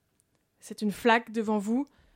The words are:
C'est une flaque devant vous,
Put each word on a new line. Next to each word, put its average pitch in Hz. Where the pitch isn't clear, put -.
C'est -
une 208
flaque 233
devant 214
vous, 226